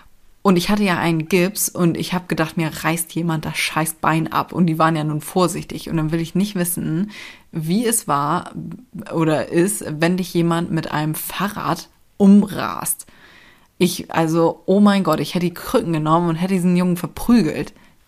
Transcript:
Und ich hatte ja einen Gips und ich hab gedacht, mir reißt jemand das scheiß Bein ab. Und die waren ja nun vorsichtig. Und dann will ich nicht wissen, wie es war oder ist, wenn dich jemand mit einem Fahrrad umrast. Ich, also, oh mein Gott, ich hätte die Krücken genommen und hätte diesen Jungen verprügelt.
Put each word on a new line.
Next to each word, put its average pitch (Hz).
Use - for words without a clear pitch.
Und 190
ich 175
hatte 208
ja 180
einen 160
Gips 180
und 170
ich -
hab 180
gedacht, 160
mir 160
reißt 165
jemand 160
das 156
scheiß -
Bein 156
ab. -
Und 180
die 160
waren 160
ja 151
nun 151
vorsichtig. 175
Und 160
dann 156
will 165
ich 165
nicht 202
wissen, 175
wie 175
es -
war 147
oder 156
ist, 180
wenn 165
dich 180
jemand 170
mit 160
einem 156
Fahrrad -
umrast. 190
Ich, -
also, 165
oh 196
mein 202
Gott, 156
ich -
hätte 175
die 175
Krücken -
genommen 160
und 160
hätte 190
diesen 180
Jungen 180
verprügelt. 165